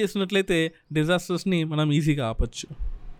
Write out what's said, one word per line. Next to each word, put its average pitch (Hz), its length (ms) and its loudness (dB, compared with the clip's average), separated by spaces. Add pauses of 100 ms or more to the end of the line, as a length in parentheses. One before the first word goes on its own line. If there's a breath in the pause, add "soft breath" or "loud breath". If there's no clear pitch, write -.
చేసినట్లయితే 190 720 0 (200 soft breath)
డిజాస్టర్స్ని 170 720 0
మనం 151 280 2
ఈజీగా 143 360 2
ఆపొచ్చు. - 600 -4 (300)